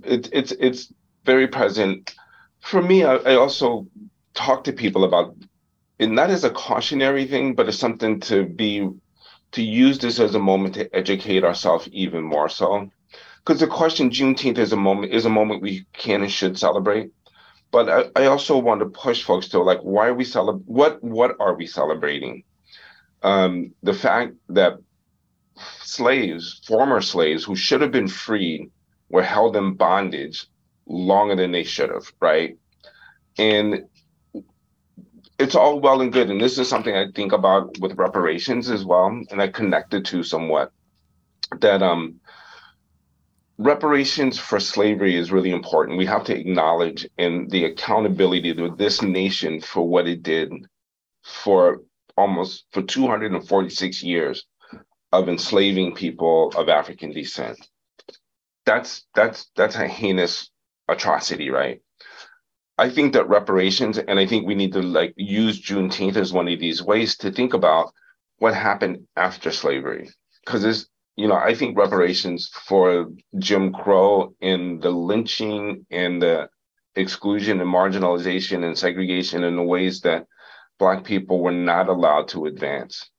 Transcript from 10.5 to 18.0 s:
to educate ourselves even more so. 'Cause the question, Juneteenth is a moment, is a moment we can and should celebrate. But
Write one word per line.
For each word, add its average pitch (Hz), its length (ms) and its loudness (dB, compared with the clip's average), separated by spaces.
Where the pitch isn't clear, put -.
to 98 200 -6
educate 95 480 0
ourselves 87 480 0
even 85 300 -4
more 78 280 -2
so. 98 400 -2
'Cause 147 140 2
the 156 80 2
question, 160 420 0
Juneteenth 131 480 0
is 107 160 0
a 104 40 2
moment, 98 360 0
is 113 120 2
a 117 40 2
moment 107 320 0
we 98 320 -8
can 101 280 -2
and 101 100 -4
should 92 280 -2
celebrate. 104 520 0
But 117 180 4